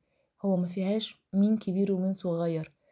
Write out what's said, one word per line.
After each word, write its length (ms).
هو 160
ما 100
فيهاش 560
مين 240
كبير 340
ومين 220
صغير، 600